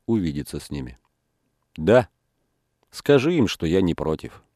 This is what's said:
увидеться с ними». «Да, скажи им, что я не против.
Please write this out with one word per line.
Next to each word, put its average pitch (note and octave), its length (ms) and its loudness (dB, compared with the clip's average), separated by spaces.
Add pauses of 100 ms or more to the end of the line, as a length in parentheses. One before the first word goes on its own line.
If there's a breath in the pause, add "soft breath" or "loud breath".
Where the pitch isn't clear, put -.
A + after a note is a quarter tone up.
увидеться D2+ 540 -4
с - 100 -16
ними». C2 280 -10 (760)
«Да, G#2 320 4 (800)
скажи C#3+ 440 2
им, B2 140 2
что - 180 -6
я F2+ 140 2
не E2+ 140 2
против. - 500 -6 (120)